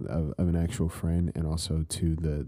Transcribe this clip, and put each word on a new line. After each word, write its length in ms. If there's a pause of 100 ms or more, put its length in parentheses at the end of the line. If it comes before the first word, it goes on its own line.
of, 300
of 100
an 80
actual 340
friend, 460
and 100
also 420
to 280
the, 320